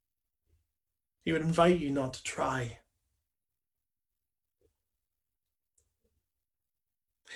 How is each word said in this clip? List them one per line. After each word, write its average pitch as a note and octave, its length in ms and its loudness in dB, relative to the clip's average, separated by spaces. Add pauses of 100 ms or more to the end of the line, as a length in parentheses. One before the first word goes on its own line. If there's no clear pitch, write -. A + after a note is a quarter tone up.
(1200)
He D#3+ 100 -2
would D#3+ 100 0
invite E3+ 380 4
you C#3+ 100 -4
not C3+ 240 -2
to - 80 -16
try. C3 560 -4 (4000)